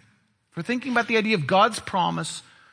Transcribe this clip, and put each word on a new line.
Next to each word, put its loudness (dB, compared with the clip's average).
If -12
we're -6
thinking -4
about 2
the 2
idea 2
of -2
God's 4
promise -4